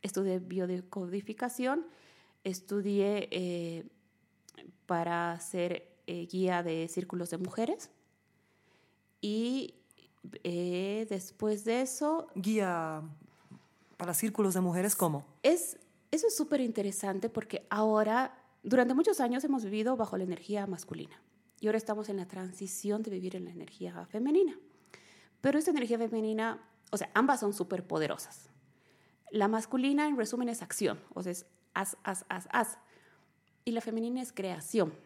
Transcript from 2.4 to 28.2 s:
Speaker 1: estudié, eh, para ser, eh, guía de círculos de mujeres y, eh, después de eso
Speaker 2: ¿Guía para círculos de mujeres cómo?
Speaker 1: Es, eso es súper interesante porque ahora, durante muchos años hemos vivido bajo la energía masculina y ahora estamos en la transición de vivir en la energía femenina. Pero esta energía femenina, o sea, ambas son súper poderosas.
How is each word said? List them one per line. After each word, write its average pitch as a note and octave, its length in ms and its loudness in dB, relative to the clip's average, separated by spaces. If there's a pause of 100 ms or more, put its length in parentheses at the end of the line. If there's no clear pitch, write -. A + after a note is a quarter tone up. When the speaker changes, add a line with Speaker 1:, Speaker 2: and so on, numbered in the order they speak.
Speaker 1:
estudié, G3+ 880 0
eh, E3+ 560 -4 (1000)
para E3+ 520 0
ser, F3 480 -4 (200)
eh, F3 260 -6
guía F#3 300 2
de E3 260 -2
círculos F3+ 420 -4
de E3 80 -4
mujeres A3+ 520 -4 (1300)
y, A#3 540 -2 (720)
eh, F3+ 640 -2
después G#3 560 -2
de A#3 180 2
eso D4+ 520 0
Speaker 2:
¿Guía F3 680 0 (960)
para F3 180 4
círculos G#3 400 4
de F#3 60 4
mujeres F#3 360 4
cómo? D3+ 280 4 (180)
Speaker 1:
Es, E4+ 360 6 (320)
eso D#4+ 160 2
es A4 100 4
súper D4 260 2
interesante G3+ 680 -2
porque - 420 -6
ahora, G#3+ 640 4 (280)
durante B3 320 4
muchos E4+ 260 4
años B3+ 240 2
hemos C4+ 200 0
vivido G#3+ 320 0
bajo G#3+ 200 -2
la F#3+ 80 0
energía G3 420 -4
masculina E3+ 540 -10 (400)
y G#3+ 60 -2
ahora G#3+ 120 2
estamos G#3+ 300 -4
en G3+ 80 -6
la F#3 100 -6
transición F#3+ 760 -4
de G#3+ 80 -6
vivir F#3 260 -6
en F3+ 80 -8
la F3 60 -12
energía F3 560 -12
femenina. D4 520 2 (840)
Pero - 160 4
esta D#4 120 2
energía A#3+ 280 0
femenina, A3 680 -2 (240)
o G#3+ 60 -4
sea, G3 180 -4
ambas B3+ 260 6
son G3+ 120 0
súper F#3 340 -4
poderosas. - 640 -4 (800)